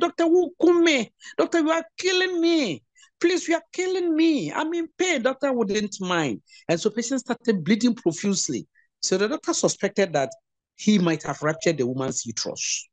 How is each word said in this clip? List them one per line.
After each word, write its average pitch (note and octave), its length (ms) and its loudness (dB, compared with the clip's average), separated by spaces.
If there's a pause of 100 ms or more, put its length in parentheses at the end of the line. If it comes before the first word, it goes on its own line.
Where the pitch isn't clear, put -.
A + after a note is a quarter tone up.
Doctor E4+ 240 0
Wukume, E4+ 840 4 (260)
doctor, E4+ 240 2
you D4+ 100 0
are E4 140 0 (120)
killing F#4 440 0
me. D#4 420 0 (380)
Please, F4 280 0
you D#4+ 60 2
are D#4+ 80 -2 (100)
killing F4+ 420 -2
me. D4+ 380 2
I'm D#4 220 -4
in E4+ 140 -4 (100)
pain. E4+ 240 0
Doctor C4 300 -2
wouldn't G#3 480 -2
mind. F3 420 0 (260)
And E3 100 2
so G#3 120 0
patient A#3+ 300 -4
started A3+ 440 -2
bleeding A3 300 2
profusely. E3 720 -2 (340)
So - 160 -2
the G3+ 120 0
doctor D#4 260 -4
suspected G3 580 0
that C#3 180 0 (460)
he G#3+ 220 2
might E3 240 2
have - 200 -8
ruptured D#3 360 0
the C3 80 0
woman's C3 400 -4
uterus. - 680 -6